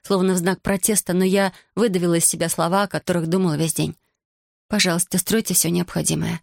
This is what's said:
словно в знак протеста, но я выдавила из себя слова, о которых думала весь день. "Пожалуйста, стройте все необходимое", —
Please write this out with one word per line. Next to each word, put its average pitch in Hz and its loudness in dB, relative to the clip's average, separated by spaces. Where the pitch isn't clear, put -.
словно 190 0
в 180 0
знак 180 -2
протеста, 196 -2
но 185 4
я 190 2
выдавила 180 2
из 165 2
себя 165 0
слова, 175 0
о 202 -2
которых 170 -2
думала 175 0
весь 160 0
день. 151 -2
"Пожалуйста, 185 0
стройте 220 -2
все 165 2
необходимое", — 170 -2